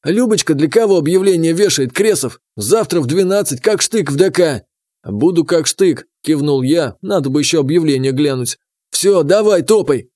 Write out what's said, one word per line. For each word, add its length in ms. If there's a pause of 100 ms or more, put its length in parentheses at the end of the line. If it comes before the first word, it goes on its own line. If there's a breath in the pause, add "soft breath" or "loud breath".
«Любочка, 500
для 140
кого 300
объявление 540
вешает, 400
Кресов? 480 (160)
Завтра 440
в 60
двенадцать 540
как 220
штык 280
в 60
Д 140
К». 340 (400)
«Буду 400
как 220
штык», 400 (160)
кивнул 400
я, 400
надо 280
бы 100
еще 200
объявление 520
глянуть. 460 (320)
«Все, 320
давай, 400
топай». 540